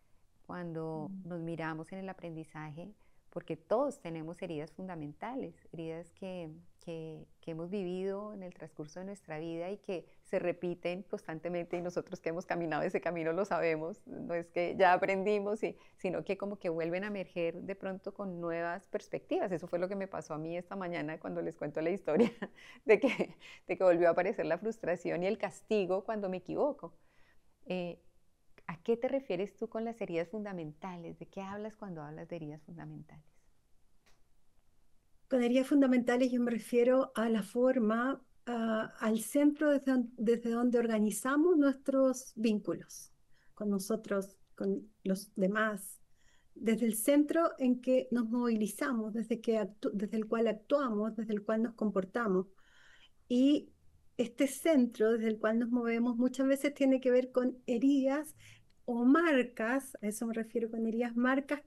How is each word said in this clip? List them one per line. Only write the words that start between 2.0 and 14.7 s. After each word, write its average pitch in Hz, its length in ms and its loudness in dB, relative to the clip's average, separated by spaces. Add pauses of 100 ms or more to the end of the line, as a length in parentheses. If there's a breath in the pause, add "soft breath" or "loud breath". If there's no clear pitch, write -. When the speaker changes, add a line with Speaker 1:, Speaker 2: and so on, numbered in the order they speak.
Speaker 1:
aprendizaje, 160 840 -12 (380)
porque 165 260 -8
todos 247 460 0
tenemos 165 400 -8
heridas 170 300 -8
fundamentales, 185 840 -10 (180)
heridas 165 420 -10
que, 180 360 -10 (300)
que, 160 480 -12 (140)
que 165 100 -10
hemos 165 180 -8
vivido 196 640 -4
en 196 80 -12
el 180 140 -14
transcurso 156 440 -14
de 185 60 -10
nuestra 190 320 -12
vida 165 320 -6
y 202 80 -8
que 175 300 -8 (160 soft breath)
se 190 160 -2
repiten 175 640 -2
constantemente, 175 720 -6
y 175 60 -4
nosotros 175 360 -4
que - 100 -4
hemos 170 180 -6
caminado 170 340 -2
ese 180 200 0
camino 165 300 -2
lo 185 140 0
sabemos, 165 640 0
no - 260 -8
es 170 160 -4
que 175 260 -2